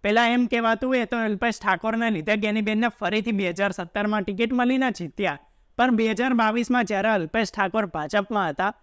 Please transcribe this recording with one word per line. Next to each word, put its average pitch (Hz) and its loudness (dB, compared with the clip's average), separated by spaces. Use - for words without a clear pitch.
પહેલા 226 4
એમ 247 2
કહેવાતું 233 0
એ 233 0
તો 240 -4
અલ્પેશ 214 -2
ઠાકોરને 220 0
લીધે 202 0
ગેનીબેનને 214 0
ફરીથી 208 -2
બે 185 0
હજાર 190 0
સત્તરમાં 208 -2
ટિકિટ 226 -2
મળીને 254 2
જીત્યા, 165 -4
પણ 240 4
બે 226 2
હજાર 240 0
બાવીસમાં 226 2
જ્યારે 208 0
અલ્પેશ 202 0
ઠાકોર 208 0
ભાજપમાં 190 -2
હતા 190 -2